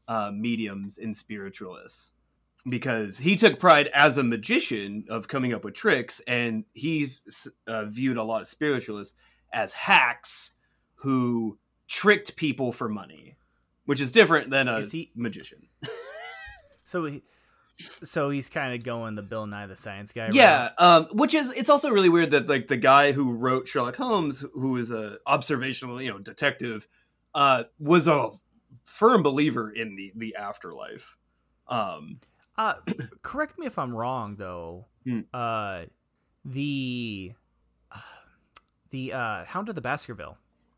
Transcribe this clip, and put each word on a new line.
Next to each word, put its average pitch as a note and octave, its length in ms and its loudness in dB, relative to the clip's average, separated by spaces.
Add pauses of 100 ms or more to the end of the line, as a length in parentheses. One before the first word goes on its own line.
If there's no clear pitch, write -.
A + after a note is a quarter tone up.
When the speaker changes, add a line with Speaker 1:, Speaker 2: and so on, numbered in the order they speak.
Speaker 1:
uh, G#2+ 240 -4
mediums G2+ 640 -6
and A2 180 -10
spiritualists, G2 1000 -16 (540)
because A#2 520 -4
he F3 180 2
took G#3+ 220 6
pride D3+ 340 6
as C#3+ 240 6
a C#3 80 2
magician G#2+ 840 -2
of A2 180 -8
coming B2+ 240 -2
up G2+ 100 -6
with G#2 120 -10
tricks, D3 520 -2
and A#2+ 460 -2
he, C#3+ 380 -2 (180)
s-, - 200 -12 (180)
uh, A2+ 180 -4
viewed A#2+ 320 -2
a A2+ 80 -2
lot A2 160 -2
of - 80 -12
spiritualists A2+ 680 -4 (380)
as G#2+ 220 -2
hacks - 760 0 (440)
who A#2+ 640 -2 (280)
tricked - 500 2
people C3 360 -2
for A#2 160 -6
money, D#2 480 -12 (480)
which C#3 160 -2
is C3 100 -4
different D#3+ 380 6
than C3+ 200 2
a A2+ 100 0
Speaker 2:
Is G#2 140 -6
he E3 220 -10
Speaker 1:
magician. G#2 540 -10 (140)
<laughs> - 60 -10 (960)
Speaker 2:
So F3 200 -6
he, D3 180 -10 (800)
so C#3+ 280 -2
he's C#3 180 -4
kinda C3 300 -6
going A#2 360 -8
the G#2 80 -8
Bill G#2+ 240 -8
Nye G#2 200 -10
the F#2+ 100 -16
Science G2+ 360 -12
Guy A2+ 200 -6
Speaker 1:
Yeah, F#3+ 300 8
Speaker 2:
route. A#2+ 160 -4
Speaker 1:
um, E3+ 340 10
which C4 220 2
is, C4+ 180 0
it's C4 180 -2
also C#4+ 200 4
really G3 180 6
weird E3 220 6
that, C#3 180 4
like, C3+ 200 0
the C3+ 100 0
guy C#3 340 8
who C3 200 0
wrote B2+ 360 0
Sherlock B2 280 -2
Holmes, F3 460 -2 (120)
who C3 240 -2
is A#2 120 -4
a G#2+ 360 -8
observational, C3 760 -2
you C3 100 -6
know, G2 80 -8
detective, A2 680 -6 (460)
uh, C3+ 300 4 (140)
was D#3 300 6
a C#3 220 4 (540)
firm A3 380 4
believer C3+ 480 2
in G#2+ 260 -8
the, G2 200 -12
the A2+ 200 -8
afterlife. G2+ 800 -12 (520)
Um, F#2+ 520 -6 (360)
Speaker 2:
Uh, A3 180 -2 (240)
<clears throat> - 240 -14
correct D4 360 -6
me D#4+ 80 -8
if G#3+ 120 -8
I'm B2+ 160 -6
wrong, A2+ 420 -6
though. F2+ 500 -12 (180)
Speaker 1:
Hmm. A#2+ 160 -2 (120)
Speaker 2:
Uh, A2 500 -6 (640)
the, B2 880 -6 (580)
<sighs> - 60 -18 (920)
the, C3 220 -10
uh, A2 320 -6
Hound G3+ 240 -8
of A3 60 -8
the D#3 60 -10
Baskerville. A#2 580 -8 (400)